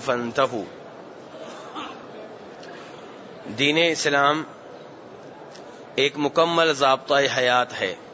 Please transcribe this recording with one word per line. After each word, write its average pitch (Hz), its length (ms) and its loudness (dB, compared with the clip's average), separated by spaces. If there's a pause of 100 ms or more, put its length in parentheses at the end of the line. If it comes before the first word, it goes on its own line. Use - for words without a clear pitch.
فانتهوا۔" 120 580 2 (3000)
دین 143 200 4 (140)
اسلام 147 520 4 (1500)
ایک 135 220 4
مکمل 165 560 4
ضابطہ 135 400 4 (240)
حیات 123 440 4
ہے 92 140 0 (180)